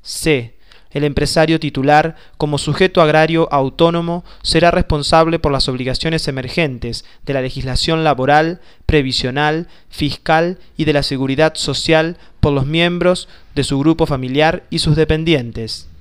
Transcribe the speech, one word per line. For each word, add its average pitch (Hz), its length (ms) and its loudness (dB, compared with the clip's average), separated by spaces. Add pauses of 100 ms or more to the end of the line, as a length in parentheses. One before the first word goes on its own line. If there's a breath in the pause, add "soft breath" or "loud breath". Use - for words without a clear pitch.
C. - 540 -2 (360 soft breath)
El 147 120 -2
empresario 156 560 0
titular, 147 560 2 (220 soft breath)
como 147 200 -2
sujeto 180 440 2
agrario 160 500 2
autónomo, 170 720 0 (180 soft breath)
será 170 300 2
responsable 165 680 0
por 156 140 -2
las 135 160 -2
obligaciones 131 640 -4
emergentes 131 720 -6 (220 soft breath)
de 143 80 -4
la 135 80 -2
legislación 135 640 -2
laboral, 147 560 2 (240 soft breath)
previsional, 147 840 -2 (220 soft breath)
fiscal 165 680 -2 (180 soft breath)
y 160 80 -2
de 147 80 2
la 143 100 2
seguridad 135 520 0
social 160 600 0 (240 soft breath)
por 147 140 2
los 135 120 0
miembros 175 600 0 (260 soft breath)
de 139 120 -2
su 139 120 -2
grupo 151 280 2
familiar 147 640 0
y 165 100 -4
sus 156 160 2
dependientes. 151 960 -2 (120)